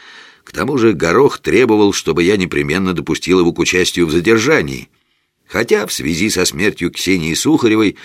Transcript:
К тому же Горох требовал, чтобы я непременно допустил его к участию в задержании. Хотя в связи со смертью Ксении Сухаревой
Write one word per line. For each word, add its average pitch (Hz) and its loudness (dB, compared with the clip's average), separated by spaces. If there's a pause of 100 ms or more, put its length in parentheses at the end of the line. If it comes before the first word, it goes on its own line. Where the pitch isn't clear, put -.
(420)
К - -20
тому 127 -4
же 110 4
Горох 85 2
требовал, 104 2
чтобы 82 -2
я 104 2
непременно 90 -2
допустил 87 0
его 85 2
к 85 -4
участию 90 0
в 78 -2
задержании. 92 0 (580)
Хотя 202 -2
в - -8
связи 85 -2
со 90 -2
смертью 87 -2
Ксении 82 -2
Сухаревой 110 0